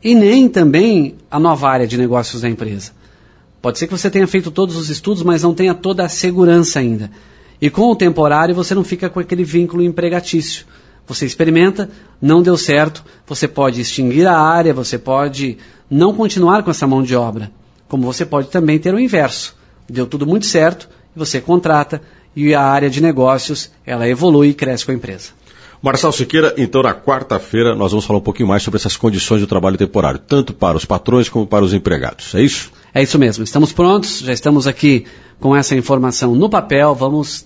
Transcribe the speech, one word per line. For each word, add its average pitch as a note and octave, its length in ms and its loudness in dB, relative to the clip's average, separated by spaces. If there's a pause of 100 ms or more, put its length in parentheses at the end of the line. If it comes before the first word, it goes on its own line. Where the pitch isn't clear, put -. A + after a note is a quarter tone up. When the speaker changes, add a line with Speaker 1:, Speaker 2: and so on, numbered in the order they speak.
Speaker 1:
E A3+ 100 4
nem A#3 320 6
também E3+ 680 2 (160)
a D3 80 -4
nova D3 320 2
área B2+ 160 0
de A#2 100 -6
negócios B2 460 -2
da A#2 80 -2
empresa. G#2+ 400 -8 (720)
Pode - 160 -4
ser E3+ 80 -4
que F#3 100 -8
você F#3+ 140 -4
tenha G3 160 2
feito F3+ 240 -4
todos F3+ 260 -2
os D#3 140 -8
estudos, F3+ 320 -4
mas E3 200 0
não E3+ 120 2
tenha F#3 180 0
toda F#3 320 -4
a E3+ 40 -6
segurança F3 720 2
ainda. A2 300 -4 (500)
E D3 100 0
com A3+ 220 2
o - 20 2
temporário D#3+ 600 2
você F3+ 180 -4
não F#3+ 80 0
fica F3+ 260 -4
com F3+ 120 -6
aquele F3+ 240 -2
vínculo E3+ 400 0
empregatício. F3 800 -4 (400)
Você - 200 -8
experimenta, E3+ 600 0 (320)
não D#3+ 220 4
deu F3 140 4
certo, D#3 480 0 (200)
você C#3+ 220 -6
pode C3+ 340 -2
extinguir C3 460 0
a F3+ 100 4
área, D#3+ 380 2
você B2+ 240 -6
pode C3+ 600 -4 (300)
não E3+ 240 2
continuar G#3 520 2
com F3+ 80 -2
essa D3 160 -2
mão C3+ 160 0
de B2+ 100 -4
obra. A2 380 -4 (360)
Como C3+ 160 -4
você B2+ 200 -4
pode C#3 240 -4
também D#3 320 0
ter F3+ 120 -2
o G3+ 60 0
inverso. G3+ 560 -2 (340)
Deu B2 200 -4
tudo C#3+ 180 -4
muito G3+ 200 -2
certo, E3+ 420 0 (260)
e - 40 -18
você D3 220 -6
contrata, D#3 600 0 (320)
e D3 180 0
a C#3+ 100 2
área C#3 280 2
de C3 100 -4
negócios, C3+ 680 0 (160)
ela A#2+ 220 -4
evolui D3 400 4
e C#3+ 60 2
cresce C3 300 -4
com - 60 -8
a C3 60 -2
empresa. G2 340 -12 (500)
Speaker 2:
Marçal C#3 320 0
Siqueira, D#3 440 0
então C3+ 260 0
na A2+ 120 0
quarta-feira A#2 800 -2
nós G2+ 160 -2
vamos G#2 140 -2
falar G#2 160 0
um - 20 -14
pouquinho G#2+ 260 -2
mais G2+ 140 0
sobre - 160 -4
essas - 180 -4
condições G#2+ 440 0
de G2+ 80 -2
trabalho F#2+ 280 0
temporário, E2+ 440 0
tanto - 340 -2
para E2+ 220 0
os D#2 80 -4
patrões A#2+ 440 0
como A2+ 160 -4
para G#2 200 2
os F#2 100 0
empregados, F2 640 -4
é A2 60 4
isso? - 280 -2 (240)
Speaker 1:
É C3+ 80 2
isso C#3 160 0
mesmo, A2+ 240 2
estamos D3 300 0
prontos, G3 480 0
já B2+ 120 -6
estamos C#3+ 360 0
aqui C3+ 380 0 (340)
com C3+ 160 2
essa C#3 180 0
informação B2+ 640 0
no F#3 120 2
papel, D3+ 460 2
vamos C#3 520 -4